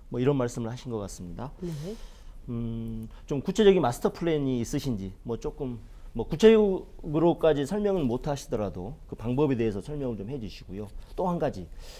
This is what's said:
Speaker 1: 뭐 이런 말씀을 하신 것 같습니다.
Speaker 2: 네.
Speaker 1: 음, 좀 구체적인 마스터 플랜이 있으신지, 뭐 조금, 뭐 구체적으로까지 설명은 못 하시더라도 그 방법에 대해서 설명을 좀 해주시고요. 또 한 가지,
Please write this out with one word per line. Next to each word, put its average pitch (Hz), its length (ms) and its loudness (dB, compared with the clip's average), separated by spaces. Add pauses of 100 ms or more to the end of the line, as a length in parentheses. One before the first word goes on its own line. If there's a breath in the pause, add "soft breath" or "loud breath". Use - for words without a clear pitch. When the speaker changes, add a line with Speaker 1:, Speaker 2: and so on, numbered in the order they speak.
Speaker 1:
뭐 123 100 -4
이런 135 160 4
말씀을 120 340 -2
하신 127 220 -10
것 113 80 -4
같습니다. 95 520 -8 (100)
Speaker 2:
네. 175 100 -6 (760 soft breath)
Speaker 1:
음, 113 600 -6 (200 loud breath)
좀 143 140 -2
구체적인 196 380 6
마스터 131 320 2
플랜이 143 480 0
있으신지, 110 600 -2
뭐 117 160 -4
조금, 131 420 -6 (340 soft breath)
뭐 113 120 -2
구체적으로까지 165 1400 6
설명은 196 380 0
못 123 220 0
하시더라도 107 680 -4 (120)
그 - 80 -10
방법에 127 400 2
대해서 110 260 2
설명을 127 360 -6
좀 98 120 -8
해주시고요. 104 580 -10 (280 loud breath)
또 180 120 -2
한 175 100 0
가지, 117 300 -2 (320 loud breath)